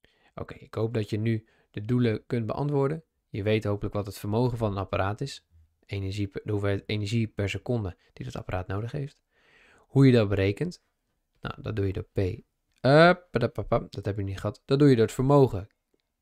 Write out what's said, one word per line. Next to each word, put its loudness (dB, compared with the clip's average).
Oké, -12
ik -20
hoop -4
dat -2
je -4
nu -2
de -10
doelen 0
kunt -4
beantwoorden. -2
Je -8
weet 2
hopelijk -4
wat -4
het -12
vermogen -2
van 0
een -4
apparaat -2
is. -12
Energie -4
per, -10
de -4
hoeveelheid 0
energie -2
per -4
seconde -4
die -14
dat -12
apparaat -6
nodig -6
heeft. -10
Hoe 4
je 8
dat 6
berekent, -2
nou, -10
dat -6
doe -2
je -2
door -8
P. -2
Up, 6
padapapap, -2
dat -10
heb -4
je -6
niet -6
gehad. -8
Dat 0
doe 8
je 8
door 4
het -4
vermogen 2